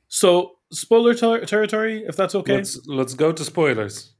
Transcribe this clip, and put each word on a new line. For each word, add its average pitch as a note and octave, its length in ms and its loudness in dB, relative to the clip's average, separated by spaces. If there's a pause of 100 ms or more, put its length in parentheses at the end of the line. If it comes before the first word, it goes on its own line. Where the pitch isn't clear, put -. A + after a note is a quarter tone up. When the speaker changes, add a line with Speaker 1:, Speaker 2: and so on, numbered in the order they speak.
Speaker 1:
So, F3+ 500 2 (140)
spoiler A#3 440 4
ter-, A#3 300 0
territory, G#3+ 640 -2
if E3 80 -10
that's F#3+ 200 -2
okay. G3 220 0
Speaker 2:
Let's, G3 280 -6
let's C3 300 -4
go D#3 160 2
to D#3+ 120 -6
spoilers. A#2 760 -2